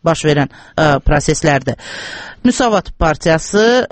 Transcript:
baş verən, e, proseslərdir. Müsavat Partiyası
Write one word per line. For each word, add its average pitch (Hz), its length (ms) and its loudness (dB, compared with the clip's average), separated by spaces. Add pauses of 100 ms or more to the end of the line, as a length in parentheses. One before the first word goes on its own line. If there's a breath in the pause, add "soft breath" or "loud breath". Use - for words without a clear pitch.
baş 165 220 0
verən, 143 240 2
e, - 380 -2 (180)
proseslərdir. 143 720 0 (640 loud breath)
Müsavat 233 540 0
Partiyası 190 920 2